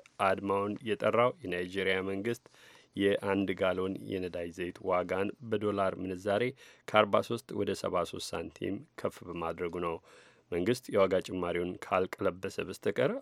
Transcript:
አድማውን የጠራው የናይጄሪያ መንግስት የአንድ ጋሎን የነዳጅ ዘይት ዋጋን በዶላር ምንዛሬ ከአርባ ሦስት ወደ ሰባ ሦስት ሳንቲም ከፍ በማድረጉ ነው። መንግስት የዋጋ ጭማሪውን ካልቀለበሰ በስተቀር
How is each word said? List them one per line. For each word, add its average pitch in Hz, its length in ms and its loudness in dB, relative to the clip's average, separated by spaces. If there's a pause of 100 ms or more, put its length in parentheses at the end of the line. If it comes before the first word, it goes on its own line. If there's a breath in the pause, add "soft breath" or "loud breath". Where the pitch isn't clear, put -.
(200)
አድማውን 98 540 2 (100)
የጠራው 110 560 4
የናይጄሪያ 92 640 -2
መንግስት 98 440 -4 (500 soft breath)
የአንድ 98 580 2
ጋሎን 92 400 0 (120)
የነዳጅ 90 480 -4
ዘይት 90 280 -6
ዋጋን 92 480 0 (140)
በዶላር 101 540 0
ምንዛሬ 95 460 0 (440 soft breath)
ከአርባ 107 340 6
ሦስት 113 300 -4
ወደ 98 240 0
ሰባ 90 280 0
ሦስት - 240 -6
ሳንቲም 92 500 -4 (180)
ከፍ - 280 -4
በማድረጉ 85 560 -4
ነው። 85 160 -2 (560 soft breath)
መንግስት 92 360 0
የዋጋ 95 340 4
ጭማሪውን 87 580 -2
ካልቀለበሰ 92 840 -2
በስተቀር 107 500 0 (100)